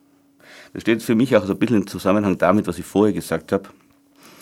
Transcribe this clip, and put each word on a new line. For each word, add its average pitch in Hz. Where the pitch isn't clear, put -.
Das 98
steht 110
für 120
mich 127
auch 101
so 95
ein 87
bisschen 110
im 92
Zusammenhang 98
damit, 92
was 87
ich 90
vorher 104
gesagt 82
habe, 95